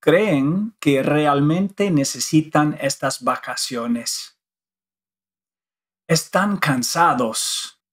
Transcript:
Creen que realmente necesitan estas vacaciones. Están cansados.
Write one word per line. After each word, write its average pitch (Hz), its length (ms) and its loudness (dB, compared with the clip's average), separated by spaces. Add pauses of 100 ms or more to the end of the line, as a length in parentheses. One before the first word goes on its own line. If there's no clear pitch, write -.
Creen 175 800 2
que 139 220 2
realmente 151 880 2
necesitan 151 920 0
estas 139 420 -4
vacaciones. 120 1200 -6 (1700)
Están 190 480 0
cansados. 131 1300 -2 (100)